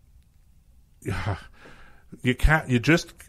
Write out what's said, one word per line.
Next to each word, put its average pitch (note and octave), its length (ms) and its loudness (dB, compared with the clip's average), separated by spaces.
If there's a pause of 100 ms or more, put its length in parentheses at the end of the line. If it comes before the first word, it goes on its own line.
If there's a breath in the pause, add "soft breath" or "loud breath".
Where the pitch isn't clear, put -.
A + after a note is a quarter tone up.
(1040)
<sighs> F#2+ 320 -6 (840 loud breath)
you B2 120 0
can't, D3+ 340 2
you B2 100 2
just, D#3 360 0 (140)